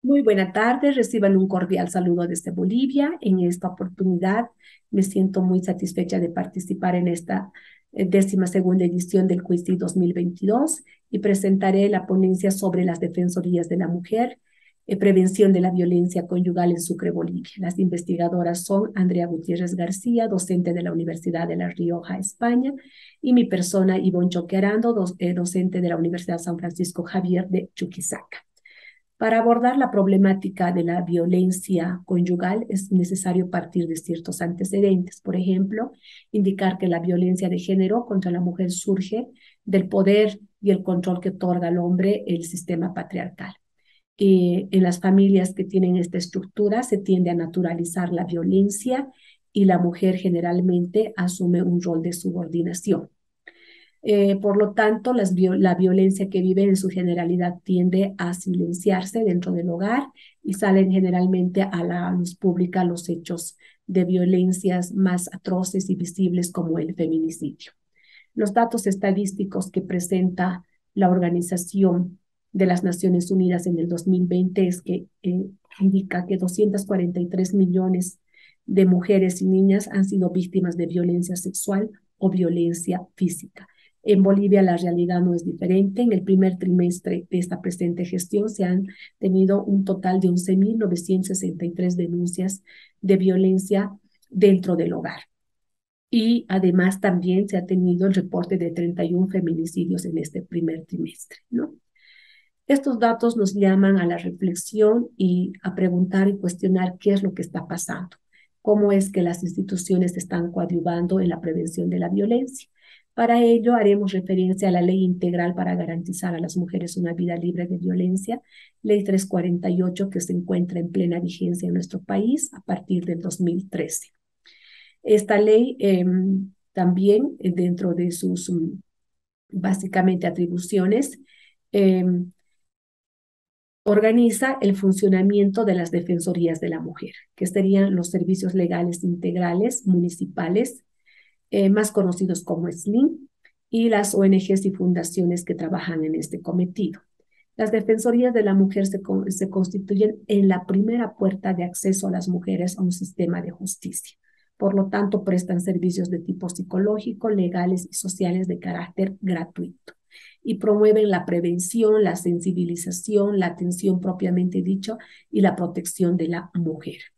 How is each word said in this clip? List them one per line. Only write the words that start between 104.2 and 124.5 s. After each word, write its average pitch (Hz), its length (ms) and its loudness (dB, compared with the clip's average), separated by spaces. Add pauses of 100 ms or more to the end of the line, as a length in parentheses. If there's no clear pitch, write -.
y 180 360 0 (100)
a 185 140 -8
preguntar 185 500 2
y 202 120 0
cuestionar 185 600 0
qué 202 140 2
es 196 100 0
lo 190 120 -2
que 175 80 -8
está - 260 -8
pasando, 175 480 -10 (460)
cómo 208 280 4
es 196 220 2
que 185 100 0
las 175 220 -2
instituciones 180 720 -2
están 175 340 -4
coadyuvando 175 720 -2
en 180 80 2
la 165 120 -4
prevención 170 480 -4
de 175 120 -2
la 175 80 -2
violencia. 226 600 -2 (460)
Para 233 280 2
ello 233 320 4
haremos 202 380 4
referencia 185 560 0
a - 20 4
la 175 100 4
Ley 185 240 2
Integral 180 500 0
para 180 200 -2
Garantizar 170 600 -6
a 165 40 -6
las 175 180 -6
Mujeres 175 400 -4
una 170 160 -2
Vida 175 240 -4
Libre 175 300 -4
de 180 100 -4
Violencia, 185 640 -2 (400)
Ley 208 240 2
tres 190 220 0
cuarenta 175 420 -2
y 180 140 0
ocho, 180 260 -2
que 185 140 -6
se 185 100 -6
encuentra 175 480 -2
en 170 100 -6
plena 175 300 0
vigencia 175 480 -4
en 175 60 -2
nuestro 180 260 -6
país 220 540 -2
a - 80 -20
partir 185 420 -4
del 170 160 -4
dos 180 180 -8
mil 175 300 -2
trece. - 460 -8 (880)